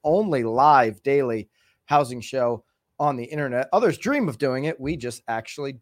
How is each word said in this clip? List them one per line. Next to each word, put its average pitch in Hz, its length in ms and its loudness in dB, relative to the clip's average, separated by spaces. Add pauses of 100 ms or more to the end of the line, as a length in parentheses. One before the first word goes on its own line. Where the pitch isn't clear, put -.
only 156 400 2
live 120 580 4
daily 127 460 0 (380)
housing 127 340 0
show 120 420 -4 (380)
on 147 160 0
the 120 80 -8
internet. 135 480 -4
Others 180 260 4
dream 262 300 -2
of 113 100 -8
doing 135 280 -2
it. 160 120 -6
We 147 180 -6
just 120 300 -10
actually 135 560 -8